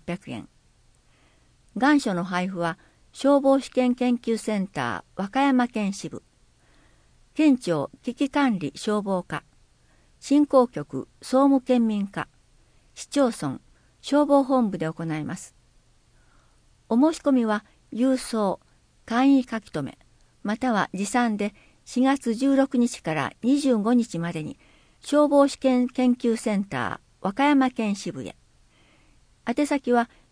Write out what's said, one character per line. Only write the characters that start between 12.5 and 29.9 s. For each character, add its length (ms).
市 120
町 200
村、 320
消 240
防 180
本 260
部 80
で 100
行 160
い 220
ま 100
す。 200
お 80
申 180
し 80
込 100
み 140
は 200
郵 240
送、 420
簡 180
易 200
書 160
き 120
留 200
め、 60
ま 140
た 140
は 220
持 120
参 300
で 200
四 160
月 340
十 200
六 220
日 240
か 140
ら 260
二 180
十 160
五 180
日 260
ま 120
で 120
に 160
消 260
防 200
試 100
験 300
研 260
究 220
セ 200
ン 80
タ 140
ー 480
和 60
歌 140
山 260
県 240
支 160
部 120
へ。 120
宛 180
先 280